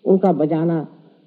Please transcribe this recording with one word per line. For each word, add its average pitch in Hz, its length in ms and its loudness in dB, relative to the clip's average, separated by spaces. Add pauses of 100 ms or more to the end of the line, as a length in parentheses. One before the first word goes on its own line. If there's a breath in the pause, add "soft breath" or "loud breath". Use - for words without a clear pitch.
उनका 190 280 2
बजाना 160 560 -2 (380)